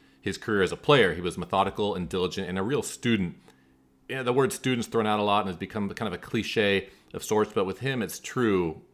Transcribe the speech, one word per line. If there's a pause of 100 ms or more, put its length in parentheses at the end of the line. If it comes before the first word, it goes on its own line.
(200)
his
career
as
a
player.
He
was
methodical
and
diligent
and
a
real
student. (720)
Yeah,
the
word
student's
thrown
out
a
lot
and
has
become
kind
of
a
cliche (240)
of
sorts,
but
with
him,
it's
true. (120)